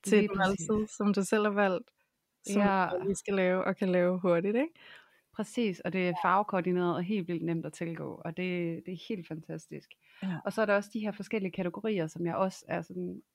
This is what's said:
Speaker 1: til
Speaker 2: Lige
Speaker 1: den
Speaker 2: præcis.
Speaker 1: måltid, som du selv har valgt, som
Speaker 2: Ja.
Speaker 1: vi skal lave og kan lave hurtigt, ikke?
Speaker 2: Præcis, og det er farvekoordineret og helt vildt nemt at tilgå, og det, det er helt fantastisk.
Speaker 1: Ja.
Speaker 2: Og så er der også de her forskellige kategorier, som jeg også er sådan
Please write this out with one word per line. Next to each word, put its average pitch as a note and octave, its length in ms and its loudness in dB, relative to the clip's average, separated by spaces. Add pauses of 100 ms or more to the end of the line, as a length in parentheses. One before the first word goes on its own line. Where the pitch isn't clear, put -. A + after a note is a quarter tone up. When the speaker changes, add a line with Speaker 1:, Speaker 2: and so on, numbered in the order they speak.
Speaker 1:
til G#3 140 6
Speaker 2:
Lige G3+ 100 6
Speaker 1:
den G3 80 -4
Speaker 2:
præcis. F#3+ 340 0
Speaker 1:
måltid, G#3+ 160 2 (100)
som G3+ 180 2
du G3 100 2
selv G#3 200 2
har G#3 80 2
valgt, G3 380 2 (560)
som G3+ 160 2
Speaker 2:
Ja. G3 260 4 (200)
Speaker 1:
vi G3 60 0
skal G3+ 200 -4
lave F#3 300 2
og F#3+ 120 -2
kan G3 120 0
lave F3+ 300 4
hurtigt, F3+ 380 2
ikke? D4 180 0 (580)
Speaker 2:
Præcis, G#3+ 480 -2
og F3 120 -4
det F3+ 160 0
er F3 40 2 (100)
farvekoordineret F3+ 720 2
og E3+ 80 -2
helt F#3 260 -2
vildt E3 160 -4
nemt E3 220 -2
at D3+ 60 -8
tilgå, D#3+ 520 -8
og E3 120 -8
det, F3 500 -2
det F#3 80 -8
er E3 140 -14
helt F#3 200 -6
fantastisk. D#3+ 600 -12 (340)
Speaker 1:
Ja. F#3+ 220 -4
Speaker 2:
Og G3 80 -2
så A3 100 -2
er G#3 40 2
der G3+ 100 4
også G3+ 160 -2
de A3 80 -6
her G#3 120 -4
forskellige G3 400 -4
kategorier, F#3 540 -2
som E3+ 200 -6
jeg E3 100 -2
også F#3+ 320 -2
er E3+ 140 -4
sådan F3+ 400 -10 (120)